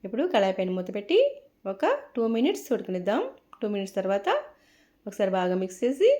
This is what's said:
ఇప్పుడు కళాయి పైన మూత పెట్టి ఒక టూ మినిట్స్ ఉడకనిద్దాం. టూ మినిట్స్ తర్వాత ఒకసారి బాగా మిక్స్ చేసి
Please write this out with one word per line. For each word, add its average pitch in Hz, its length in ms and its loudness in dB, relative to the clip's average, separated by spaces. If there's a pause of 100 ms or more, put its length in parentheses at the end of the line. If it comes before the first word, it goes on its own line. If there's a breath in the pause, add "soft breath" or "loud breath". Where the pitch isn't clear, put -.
ఇప్పుడు 214 240 -2
కళాయి 196 280 2
పైన 185 160 -2
మూత 185 200 -4
పెట్టి 208 280 2 (460)
ఒక 196 200 -4 (240)
టూ 233 180 -2
మినిట్స్ 233 420 0
ఉడకనిద్దాం. 202 520 0 (320)
టూ - 160 -6
మినిట్స్ 196 260 -4
తర్వాత 196 320 0 (800 soft breath)
ఒకసారి 196 260 -2
బాగా 185 240 0
మిక్స్ 185 240 -4
చేసి 277 300 2 (100)